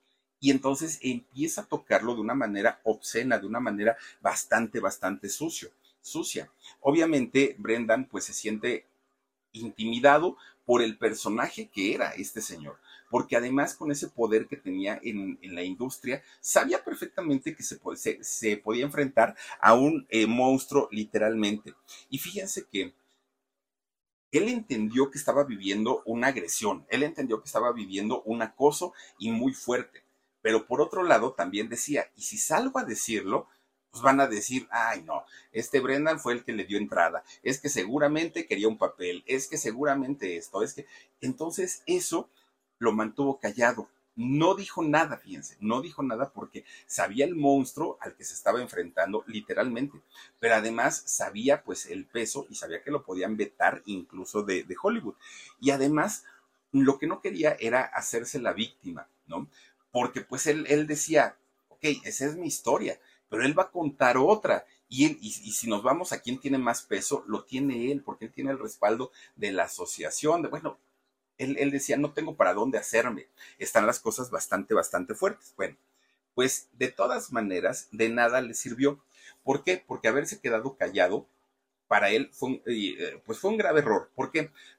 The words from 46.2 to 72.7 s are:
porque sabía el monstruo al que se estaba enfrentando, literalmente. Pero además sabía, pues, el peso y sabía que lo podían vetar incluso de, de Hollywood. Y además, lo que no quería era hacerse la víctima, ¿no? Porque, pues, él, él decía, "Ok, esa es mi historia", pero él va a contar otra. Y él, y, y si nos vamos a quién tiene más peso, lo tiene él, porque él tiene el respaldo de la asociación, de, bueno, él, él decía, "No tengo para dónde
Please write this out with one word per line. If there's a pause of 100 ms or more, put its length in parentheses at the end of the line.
porque (240)
sabía
el
monstruo
al
que
se
estaba
enfrentando,
literalmente. (400)
Pero
además
sabía,
pues,
el
peso
y
sabía
que
lo
podían
vetar
incluso
de,
de
Hollywood. (440)
Y
además, (480)
lo
que
no
quería
era
hacerse
la
víctima, (180)
¿no? (420)
Porque,
pues,
él,
él
decía, (300)
"Ok, (220)
esa
es
mi
historia", (300)
pero
él
va
a
contar
otra. (220)
Y
él,
y,
y
si
nos
vamos
a
quién
tiene
más
peso,
lo
tiene
él,
porque
él
tiene
el
respaldo (240)
de
la
asociación,
de,
bueno, (600)
él,
él
decía,
"No
tengo
para
dónde